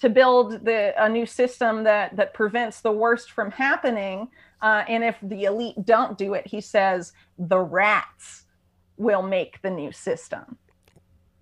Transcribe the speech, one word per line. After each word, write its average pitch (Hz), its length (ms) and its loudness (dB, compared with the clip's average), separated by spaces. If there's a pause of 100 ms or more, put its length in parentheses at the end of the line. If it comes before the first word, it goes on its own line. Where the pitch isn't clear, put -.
to 254 80 2
build 247 560 4
the, 214 320 0
a 214 120 2
new 233 180 -2
system 233 580 -2
that, 208 320 2
that 196 180 -2
prevents 220 460 -4
the 220 120 0
worst 226 400 0
from 214 180 -4
happening. 233 800 -2 (340)
Uh, 214 260 2
and 226 140 -2
if 226 200 -2
the 196 220 -6
elite 208 400 -4
don't 226 320 4
do 196 180 -4
it, - 120 -6
he 214 140 -10
says, 190 520 0 (260)
the 180 200 0
rats 185 880 -2 (520)
will 202 260 0
make 185 400 -4
the 190 80 -6
new 151 200 -8
system. - 680 -10 (840)